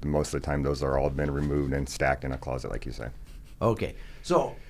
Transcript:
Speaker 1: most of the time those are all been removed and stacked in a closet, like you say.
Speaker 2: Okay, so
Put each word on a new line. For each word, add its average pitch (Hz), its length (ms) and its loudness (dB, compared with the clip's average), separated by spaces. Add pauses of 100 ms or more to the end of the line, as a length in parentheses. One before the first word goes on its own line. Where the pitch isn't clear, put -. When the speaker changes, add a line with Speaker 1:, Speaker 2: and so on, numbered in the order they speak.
Speaker 1:
most 73 300 2
of 69 60 0
the - 60 -6
time 71 180 2
those 69 180 2
are 67 160 4
all 71 120 4
been 71 200 0
removed 71 420 2
and 71 160 0
stacked 67 360 0
in 65 80 -2
a 65 60 -4
closet, - 340 -4
like - 120 -4
you 60 60 -6
say. 57 160 -6 (560)
Speaker 2:
Okay, 90 320 2 (280)
so 156 340 2 (140)